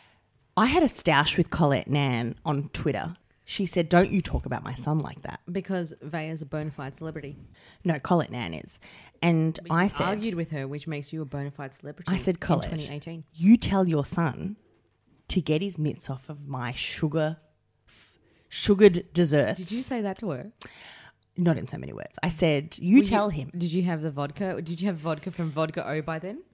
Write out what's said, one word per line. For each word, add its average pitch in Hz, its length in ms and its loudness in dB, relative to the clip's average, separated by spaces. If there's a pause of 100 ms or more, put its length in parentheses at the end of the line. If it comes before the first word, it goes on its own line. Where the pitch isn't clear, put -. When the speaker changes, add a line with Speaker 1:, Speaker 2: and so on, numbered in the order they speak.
(560)
Speaker 1:
I 214 100 6
had 311 160 4
a 269 60 6
stoush - 480 2
with 170 140 2
Colette 139 380 2
Nan 123 560 0
on 147 280 -2
Twitter. 160 440 -4 (280)
She - 220 -4
said, 170 220 0
"Don't 175 240 6
you 185 100 2
talk - 240 -4
about 127 160 -6
my - 120 -8
son 151 260 0
like - 220 -8
that." - 180 -10 (100)
Speaker 2:
Because 180 500 -6
Vaya's 156 420 -8
a 151 40 -12
bona 151 240 -6
fide 139 260 -10
celebrity. 156 400 -10 (480)
Speaker 1:
No, 165 140 2
Colette 170 320 2
Nan 107 240 -6
is. - 240 -12 (420)
And 160 460 2
Speaker 2:
But 165 80 0
Speaker 1:
I 170 100 4
Speaker 2:
you 208 40 2
Speaker 1:
said, 185 180 -2
Speaker 2:
argued 208 280 -2
with 165 180 -4
her, 135 160 -4
which 143 180 -10
makes 147 260 -8
you 160 100 -6
a - 20 -8
bona 143 260 -8
fide 139 240 -12
celebrity - 380 -10
Speaker 1:
I 185 60 2
said, 180 180 0
Speaker 2:
in - 40 -12
Speaker 1:
"Colette, - 280 0
Speaker 2:
twenty 151 220 -6
eighteen." 160 420 -12
Speaker 1:
you 185 240 8
tell 190 320 4
your 151 160 2
son 175 520 -2 (720)
to - 120 -2
get 151 200 0
his 196 180 -6
mitts 151 300 -4
off 131 200 -10
of 147 180 -14
my 127 260 -6
sugar, 156 680 -2 (500)
f-, - 240 -20 (360)
sugared 190 640 6
desserts. 147 460 4
Speaker 2:
Did 180 140 -10
you 240 100 -2
say 247 200 -4
that 196 160 -4
to 208 120 -6
her? 151 220 -8 (840)
Speaker 1:
Not 170 200 4
in - 100 -6
so - 120 -10
many 67 160 -10
words. - 280 -14
I 160 60 0
said, 160 500 2
"You 190 200 8
Speaker 2:
Were 294 60 10
Speaker 1:
tell 208 280 2
Speaker 2:
you, 151 60 -4
Speaker 1:
him." - 180 -8
Speaker 2:
did 170 160 -2
you 185 120 2
have 165 180 -2
the 156 100 -2
vodka? 147 500 -6
Did 165 180 -8
you 190 60 -2
have 180 120 -2
vodka 151 340 -6
from 165 180 -4
Vodka 156 380 -4
O 156 140 -4
by 160 180 -6
then? 214 220 -12 (120)